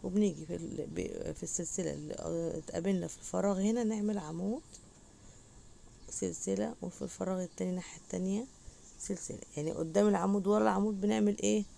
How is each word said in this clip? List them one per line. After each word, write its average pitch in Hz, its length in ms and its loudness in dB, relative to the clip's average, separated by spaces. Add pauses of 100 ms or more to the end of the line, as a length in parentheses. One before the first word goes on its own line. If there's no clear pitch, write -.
وبنيجي 180 420 2
في 175 100 -4
ال-، 165 300 -4
ب-، 87 460 -4
في - 100 -8
السلسلة 165 520 -2
اللي 151 200 -6 (440)
اتقابلنا 170 480 0
في - 120 -8
الفراغ 190 420 0
هنا 226 240 2
نعمل 214 340 0
عمود، 180 440 -4 (1500)
سلسلة، 196 720 -2
وفي 185 200 -6
الفراغ 185 400 -2
التاني 185 280 -2
الناحية - 300 -6
التانية 190 460 -2 (520)
سلسلة. - 400 -6 (180)
يعني 151 160 -2
قدام 170 360 4
العمود 196 380 4
ورا 214 160 6
العمود 202 380 4
بنعمل 208 380 4
ايه؟ 208 260 4 (140)